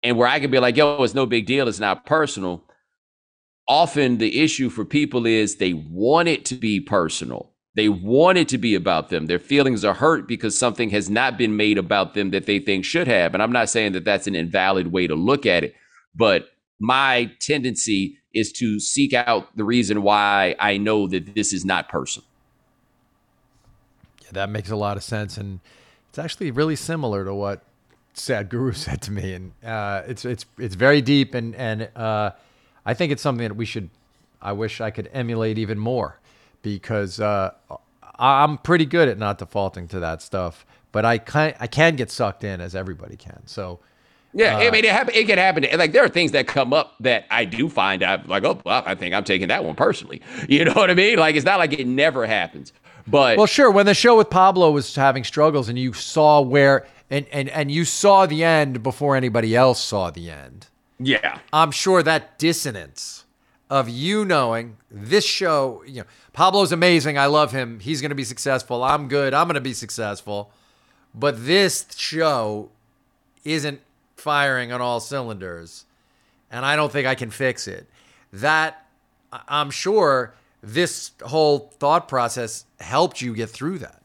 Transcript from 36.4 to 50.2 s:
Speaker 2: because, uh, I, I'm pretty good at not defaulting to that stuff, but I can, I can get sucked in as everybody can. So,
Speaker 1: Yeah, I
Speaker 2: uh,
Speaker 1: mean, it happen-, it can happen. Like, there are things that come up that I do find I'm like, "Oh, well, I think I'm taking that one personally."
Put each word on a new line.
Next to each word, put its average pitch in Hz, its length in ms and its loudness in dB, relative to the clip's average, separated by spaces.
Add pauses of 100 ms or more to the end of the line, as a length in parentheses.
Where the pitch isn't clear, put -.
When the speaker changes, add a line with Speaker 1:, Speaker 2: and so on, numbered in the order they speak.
Speaker 2:
because, 101 580 -6
uh, 101 320 -2 (680)
I, 135 240 4
I'm 151 140 0
pretty 170 280 2
good 156 220 4
at 101 100 -2
not 104 200 -4
defaulting 95 520 -6
to 98 120 -8
that 80 200 -6
stuff, 90 440 -8 (260)
but 107 140 0
I 117 120 4
can, 151 420 -2
I 117 80 -8
can 160 280 2
get 123 160 -6
sucked 104 320 -4
in 95 180 -8
as 90 140 -12
everybody 95 400 -10
can. - 300 -20
So, 92 340 -12 (540)
Speaker 1:
Yeah, 214 240 4
I 220 100 4
Speaker 2:
uh, 240 40 4
Speaker 1:
mean, 220 140 2
it 214 60 4
happen-, 233 240 2
it 226 120 4
can 202 100 4
happen. 175 280 2 (120)
Like, 160 160 2
there 254 100 8
are 196 60 4
things 170 240 0
that 135 140 2
come 131 260 0
up 151 260 0
that 117 320 0
I 113 140 2
do 117 240 -2
find 95 340 0
I'm 95 240 0
like, 98 160 -2
"Oh, 185 220 0
well, 110 200 0
I 98 100 -4
think 90 180 -6
I'm 101 100 0
taking 95 260 0
that 196 140 0
one 80 120 -6
personally." - 460 -2 (140)